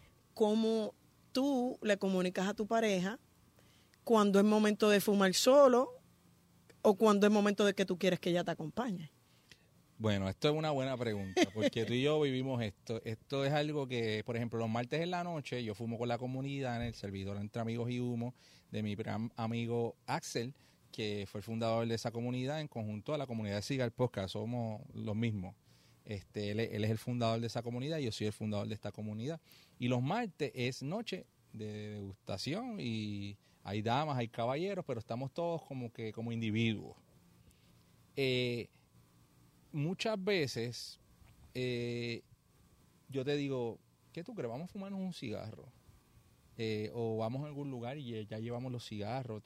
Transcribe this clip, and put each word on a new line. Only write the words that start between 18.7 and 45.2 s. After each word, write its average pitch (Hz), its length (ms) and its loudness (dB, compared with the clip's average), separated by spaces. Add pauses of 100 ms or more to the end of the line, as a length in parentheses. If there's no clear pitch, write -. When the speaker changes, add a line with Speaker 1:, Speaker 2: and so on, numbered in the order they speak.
Speaker 2:
de 107 100 -2
mi 104 140 0
gran 107 400 -4
amigo 117 600 0 (120)
Axel, 135 480 -4 (360)
que 104 380 -4
fue 110 100 -8
el 98 40 -10
fundador 113 440 0
de 113 60 0
esa 113 180 -2
comunidad, 127 500 -4
en 147 60 -8
conjunto 107 460 -6
a 151 60 0
la 135 80 -4
comunidad 107 300 -2
de 104 40 0
Cigar 127 300 0
Podcast, 101 420 0
somos 110 480 -4 (140)
los 110 200 -4
mismos. 107 400 -2 (480)
Este, 104 460 -6
él, 104 120 0
él 110 220 -2
es 107 60 2
el 110 80 0
fundador 117 420 0
de 117 80 -2
esa 117 140 -4
comunidad 123 380 -4
y 139 60 -2
yo 110 60 -2
soy 107 140 -4
el 104 80 0
fundador 107 340 -2
de 107 60 -4
esta 101 180 -8
comunidad. 110 480 -8 (380)
Y 123 100 -2
los 123 140 2
martes 165 540 -2
es 127 260 -2
noche 180 460 -6 (260)
de 107 380 -8
degustación 104 880 -6
y 104 580 -4 (260)
hay 104 200 -4
damas, 135 340 0
hay 117 120 -2
caballeros, 156 540 -2
pero 117 160 -4
estamos 127 320 -6
todos 170 300 -4
como 123 320 -8
que 110 180 -6
como 113 200 -6
individuos. 113 640 2 (1200)
Eh, 123 520 0 (1040)
muchas 190 520 -2
veces, 131 760 0 (540)
eh, 120 680 -2 (880)
yo 131 160 -4
te 147 100 0
digo, 131 440 -2 (320)
"¿Qué 170 120 -12
tú 240 100 -12
crees? 135 160 -6
Vamos 139 200 -6
a - 40 -20
fumarnos 196 260 -10
un 185 140 -6
cigarro. 104 580 -10 (840)